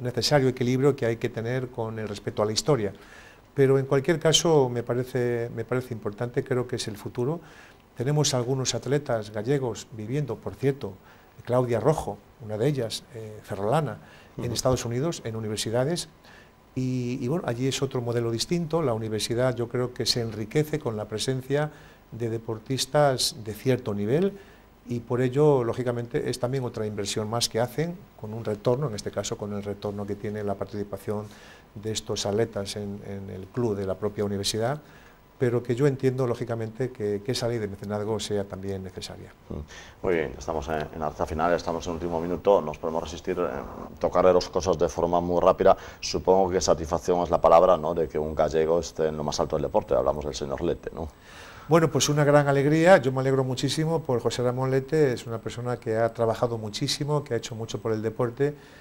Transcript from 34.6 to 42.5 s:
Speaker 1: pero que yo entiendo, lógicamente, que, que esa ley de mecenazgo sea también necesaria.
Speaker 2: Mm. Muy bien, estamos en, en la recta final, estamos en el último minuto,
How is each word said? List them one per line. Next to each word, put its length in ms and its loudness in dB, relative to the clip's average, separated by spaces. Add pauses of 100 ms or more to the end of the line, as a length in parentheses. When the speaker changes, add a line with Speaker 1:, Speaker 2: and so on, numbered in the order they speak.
Speaker 1:
pero 260 2
que 120 0
yo 120 4
entiendo, 400 0
lógicamente, 640 -4
que, 320 -2
que 80 -2
esa 160 -2
ley 120 -2
de 80 -4
mecenazgo 520 -4
sea 240 -2
también 400 -8
necesaria. 480 -12 (180)
Speaker 2:
Mm. 560 -12
Muy 100 4
bien, 220 0
estamos 300 -4
en, 140 -2 (120)
en 60 -10
la 100 -2
recta 160 -4
final, 280 0
estamos 320 -2
en 60 -4
el 40 -4
último 240 -4
minuto, 420 4